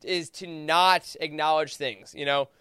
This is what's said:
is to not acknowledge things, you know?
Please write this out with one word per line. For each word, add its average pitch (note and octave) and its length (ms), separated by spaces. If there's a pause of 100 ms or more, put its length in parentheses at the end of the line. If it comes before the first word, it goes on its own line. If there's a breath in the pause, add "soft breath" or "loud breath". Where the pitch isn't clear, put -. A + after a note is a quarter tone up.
is E3+ 260
to - 180
not E3 720
acknowledge D#3 580
things, A2+ 380
you C#3+ 100
know? C#3+ 240 (120)